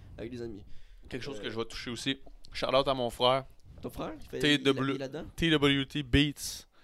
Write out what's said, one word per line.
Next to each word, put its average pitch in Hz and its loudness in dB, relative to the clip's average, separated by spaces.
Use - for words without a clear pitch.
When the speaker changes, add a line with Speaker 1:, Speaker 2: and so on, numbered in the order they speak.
Speaker 1:
avec 117 -10
des 123 -10
amis. 113 -10
Speaker 2:
Quelque 127 -8
chose 135 -8
Speaker 1:
Euh, - -12
Speaker 2:
que 123 -6
je 110 -6
vais 113 -2
toucher - -8
aussi. 127 -4
Shout 123 0
out 135 4
à 135 4
mon 120 -2
frère. 127 4
Speaker 1:
Ton 180 -6
frère, - -8
il - -14
fait, 131 -8
Speaker 2:
T 147 6
W, 135 4
Speaker 1:
il, 135 0
il - 0
est 139 -4
là-dedans ? 135 -8
Speaker 2:
T 165 4
W 139 4
T 147 -4
Beats. 139 0